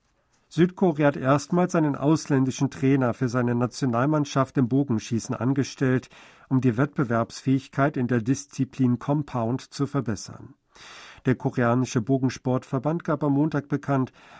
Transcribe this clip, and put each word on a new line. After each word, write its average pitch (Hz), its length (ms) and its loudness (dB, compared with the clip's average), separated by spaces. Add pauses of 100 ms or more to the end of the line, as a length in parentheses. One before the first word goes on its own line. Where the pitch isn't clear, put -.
(520)
Südkorea 160 560 2
hat 143 80 2
erstmals 170 600 0
einen 151 200 2
ausländischen 139 760 2
Trainer 131 420 2
für 127 160 -2
seine 120 240 0
Nationalmannschaft 135 1040 0
im 127 100 4
Bogenschießen 120 680 -2
angestellt, 127 720 -2 (400)
um 131 100 2
die 120 160 2
Wettbewerbsfähigkeit 131 1200 -2
in 123 100 0
der 120 140 2
Disziplin 123 760 -2
Compound 131 640 -4
zu - 240 -6
verbessern. - 680 -6 (720)
Der 127 100 2
koreanische 123 680 0
Bogensportverband 131 1040 -2
gab 151 200 -4
am 143 100 2
Montag 147 340 0
bekannt, 139 440 -2 (280)